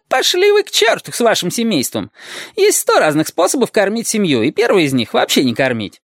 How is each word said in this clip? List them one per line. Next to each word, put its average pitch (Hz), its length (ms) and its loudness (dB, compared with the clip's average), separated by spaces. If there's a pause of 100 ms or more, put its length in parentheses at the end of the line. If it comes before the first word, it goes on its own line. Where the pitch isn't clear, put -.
пошли 359 440 0
вы 403 120 2
к - 80 -20
черту - 400 0
с - 80 -6
вашим 202 320 0
семейством. 117 600 -4 (440)
Есть 403 240 2
сто 453 180 2
разных 220 300 2
способов 277 440 0
кормить 208 360 0
семью, 165 340 0
и 131 100 0
первый 214 340 2
из 135 80 0
них 120 200 -2
вообще - 300 2
не 120 100 0
кормить. 117 540 -4